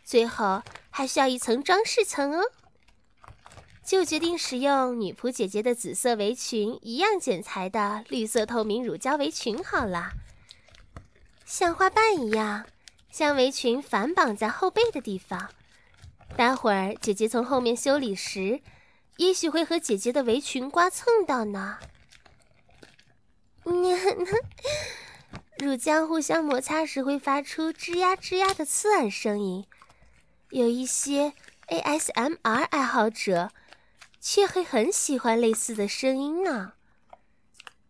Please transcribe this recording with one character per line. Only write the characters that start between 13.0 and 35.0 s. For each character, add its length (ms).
将 240
围 160
裙 300
反 320
绑 220
在 140
后 220
背 200
的 80
地 180
方。 360
待 200
会 180
儿 220
姐 180
姐 140
从 180
后 160
面 140
修 220
理 180
时， 460
也 160
许 160
会 140
和 140
姐 200
姐 140
的 120
围 180
裙 280
刮 200
蹭 360
到 200
呢。 340
<laughs> 2000
乳 160
胶 320
互 120
相 240
摩 160
擦 260
时 180
会 160
发 220
出 300
吱 280
呀 160
吱 220
呀 160
的 120
刺 300
耳 140
声 300
音， 280
有 180
一 180
些 480
A 120
S 340
M 280
R 220
爱 180
好 280
者 420
却 280
会 160
很 280
喜 280